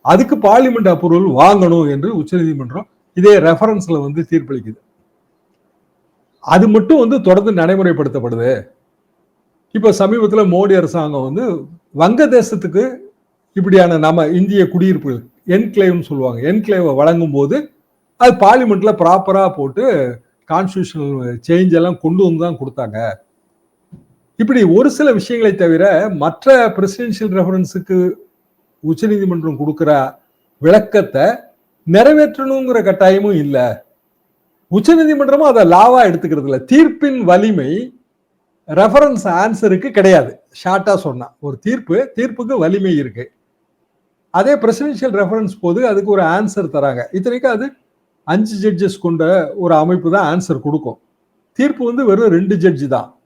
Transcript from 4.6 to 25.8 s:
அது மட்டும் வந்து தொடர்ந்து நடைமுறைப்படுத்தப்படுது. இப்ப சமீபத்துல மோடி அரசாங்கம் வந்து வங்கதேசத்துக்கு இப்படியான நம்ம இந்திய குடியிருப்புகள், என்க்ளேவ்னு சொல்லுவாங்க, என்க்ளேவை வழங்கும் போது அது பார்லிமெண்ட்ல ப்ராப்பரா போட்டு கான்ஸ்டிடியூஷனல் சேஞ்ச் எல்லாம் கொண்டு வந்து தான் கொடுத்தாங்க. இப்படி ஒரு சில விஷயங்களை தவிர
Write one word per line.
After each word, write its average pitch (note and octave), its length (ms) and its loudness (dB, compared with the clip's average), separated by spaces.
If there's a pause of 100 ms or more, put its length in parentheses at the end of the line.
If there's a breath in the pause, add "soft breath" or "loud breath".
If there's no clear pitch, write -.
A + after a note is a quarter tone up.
அது F#3 280 4
மட்டும் G#3+ 300 2
வந்து B3 220 0
தொடர்ந்து G3+ 320 2
நடைமுறைப்படுத்தப்படுது. C#3 1120 -2 (1040)
இப்ப A3 180 2
சமீபத்துல G#3 560 0
மோடி F#3+ 300 2
அரசாங்கம் D3 560 -4
வந்து F3 340 -6 (300)
வங்கதேசத்துக்கு A3 1000 0 (560)
இப்படியான F3+ 460 2
நம்ம D#3 280 2
இந்திய F#3 420 0
குடியிருப்புகள், E3 560 -2 (220)
என்க்ளேவ்னு F#3+ 560 0
சொல்லுவாங்க, C3 500 -4
என்க்ளேவை G3 420 0
வழங்கும் D#3+ 380 0
போது D3 380 -2 (460)
அது B3 160 6
பார்லிமெண்ட்ல G#3+ 600 2
ப்ராப்பரா F#3+ 600 0
போட்டு C#3 640 -2 (300)
கான்ஸ்டிடியூஷனல் D#3 920 -6 (100)
சேஞ்ச் F3 240 2
எல்லாம் E3+ 260 0
கொண்டு F3 260 0
வந்து E3 160 0
தான் E3+ 180 -6
கொடுத்தாங்க. A2+ 560 -8 (1200)
இப்படி A#3 260 0
ஒரு G#3 280 4
சில D4 220 0
விஷயங்களை A3 440 -2
தவிர F3 520 0